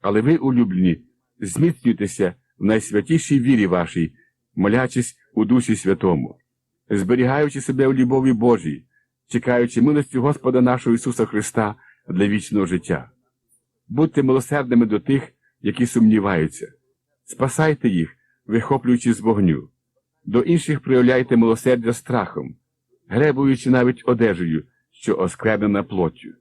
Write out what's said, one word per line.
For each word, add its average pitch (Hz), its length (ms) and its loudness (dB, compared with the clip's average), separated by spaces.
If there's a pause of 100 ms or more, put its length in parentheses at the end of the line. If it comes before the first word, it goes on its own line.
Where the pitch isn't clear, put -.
Але 104 200 0
ви, 151 160 2
улюблені, 95 640 0 (380)
зміцнюйтеся 104 960 -2 (220)
в 95 80 -6
найсвятішій 110 760 0
вірі 117 280 2
вашій, 87 460 -2 (420)
молячись 120 640 -2 (160)
у 107 120 0
Дусі 117 300 2
Святому, 90 640 -2 (520)
зберігаючи 127 720 0
себе 135 260 0
у 139 60 2
любові 131 400 2
Божій, 104 520 0 (420)
чекаючи 120 540 0
милості 147 360 0
Господа 127 440 0
нашого 123 340 2
Ісуса 117 300 -2
Христа 104 500 -4 (340)
для 95 180 0
вічного 104 380 -2
життя. 82 460 -6 (760)
Будьте 147 360 0
милосердними 131 600 2
до 104 140 -2
тих, - 340 -4 (280)
які 101 240 -2
сумніваються. 101 880 0 (520)
Спасайте 139 640 -2
їх, 87 280 -2 (280)
вихоплюючи 120 680 0
з 101 60 -2
вогню. 98 500 0 (560)
До 117 160 0
інших 156 380 0
проявляйте 127 580 2
милосердя 117 560 0
страхом, 101 600 -6 (520)
гребуючи 135 600 0
навіть 123 360 2
одежею, 90 580 0 (280)
що - 240 -4
осквернена 104 680 -2
плоттю. 90 460 -6 (120)